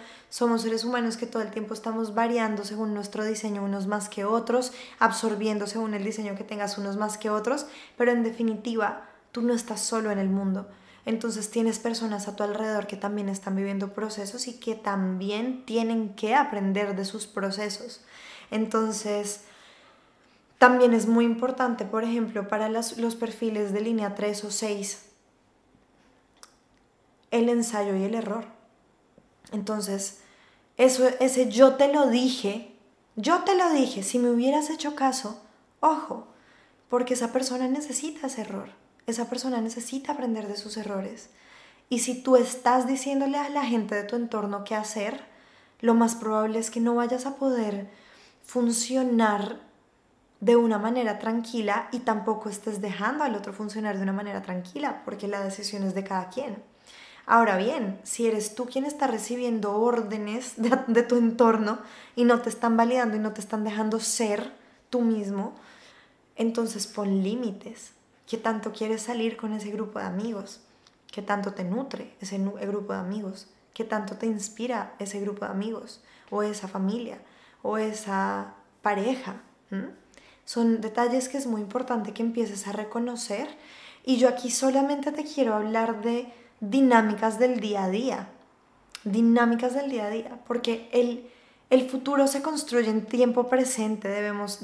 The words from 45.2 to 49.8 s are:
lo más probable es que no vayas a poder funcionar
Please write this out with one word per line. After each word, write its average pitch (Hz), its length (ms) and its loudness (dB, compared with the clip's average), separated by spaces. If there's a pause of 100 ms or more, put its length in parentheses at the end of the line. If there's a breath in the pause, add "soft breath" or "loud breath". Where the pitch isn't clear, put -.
lo 233 120 6
más 233 220 6
probable 220 420 0
es 226 140 -4
que 240 80 -4
no 233 160 2
vayas 254 320 0
a 269 80 -6
poder 214 560 0 (520 loud breath)
funcionar 233 1200 0 (720)